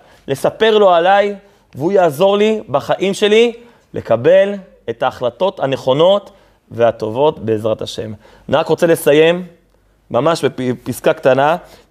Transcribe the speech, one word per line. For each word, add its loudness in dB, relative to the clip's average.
לספר 0
לו 4
עליי, 2
והוא -4
יעזור 2
לי 0
בחיים -4
שלי 2
לקבל 2
את -6
ההחלטות -4
הנכונות 0
והטובות 0
בעזרת -4
השם." -10
אני 0
רק -2
רוצה 0
לסיים, 2
ממש -2
בפסקה -4
קטנה, 0